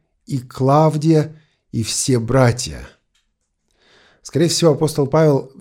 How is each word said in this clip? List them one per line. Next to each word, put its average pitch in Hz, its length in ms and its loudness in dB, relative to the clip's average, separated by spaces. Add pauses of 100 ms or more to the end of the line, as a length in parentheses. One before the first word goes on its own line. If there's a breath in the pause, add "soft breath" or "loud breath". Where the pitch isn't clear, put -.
(280)
и 143 100 -4
Клавдия, 151 1040 0 (300 loud breath)
и 117 100 -4
все 123 380 -2
братья". 117 680 -2 (1300 soft breath)
Скорее 165 260 -2
всего, 165 240 2
апостол 143 340 -2
Павел 151 560 0